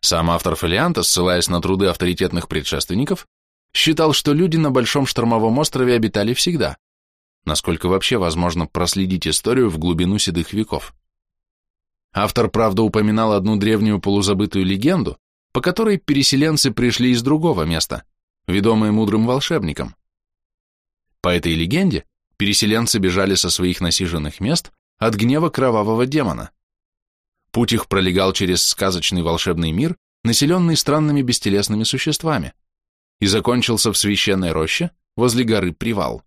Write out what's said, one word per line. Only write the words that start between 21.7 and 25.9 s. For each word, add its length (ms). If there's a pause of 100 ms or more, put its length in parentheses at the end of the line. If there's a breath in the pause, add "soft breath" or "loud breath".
переселенцы 600
бежали 340
со 160
своих 320
насиженных 580
мест 320 (280)
от 160
гнева 340
кровавого 560